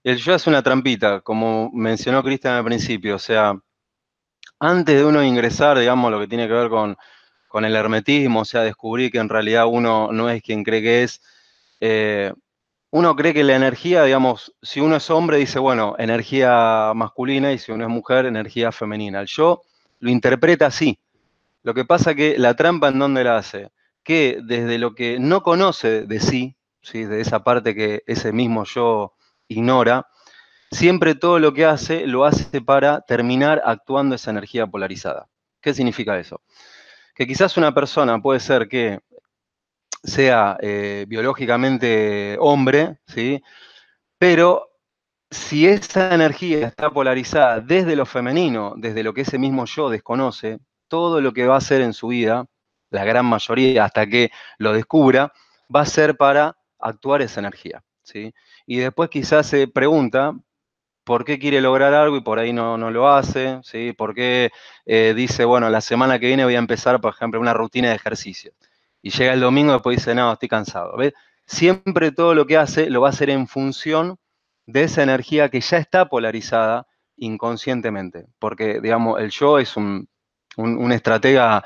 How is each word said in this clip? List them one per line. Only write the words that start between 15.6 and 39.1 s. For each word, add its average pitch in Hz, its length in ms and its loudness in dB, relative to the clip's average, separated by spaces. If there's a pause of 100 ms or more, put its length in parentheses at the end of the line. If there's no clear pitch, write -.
energía 117 960 2
masculina, 135 580 -2
y 127 60 -4
si - 140 -12
uno 113 120 -8
es 113 60 -6
mujer, 127 360 0
energía 113 460 -4
femenina. 104 480 -8
El 101 60 -8
yo 160 360 0 (380)
lo 120 100 -2
interpreta 135 560 4
así. 135 320 0 (640)
Lo 113 120 -4
que 127 100 -2
pasa 170 300 2
que 151 240 0
la 120 160 4
trampa, 156 340 2
¿en 135 100 0
dónde 135 260 0
la 117 120 2
hace? 101 340 -8 (320)
Que 156 400 0
desde 117 360 -4
lo 117 160 -4
que 120 240 -4
no 165 240 2
conoce 165 640 0
de 104 140 -4
sí, 127 360 -2 (300)
¿sí? 113 180 -10
De 107 160 -6
esa 110 220 -2
parte 120 320 0
que 107 320 -4
ese 117 260 -4
mismo 113 320 -2
yo 113 500 -2 (340)
ignora, 120 580 2 (640)
siempre 170 460 2
todo 170 220 2
lo 151 140 4
que 147 120 2
hace, 160 420 0
lo 131 180 0
hace 147 360 0
para 139 400 2
terminar 127 640 0
actuando 135 500 -2
esa 117 160 -10
energía 107 360 -6
polarizada. 92 640 -8 (320)
¿Qué 147 140 -2
significa 110 440 -4
eso? - 240 -14 (720)
Que 131 120 -4
quizás 180 300 0
una 151 180 2
persona 135 480 0
puede 135 180 0
ser 120 280 0
que 113 320 -4 (1040)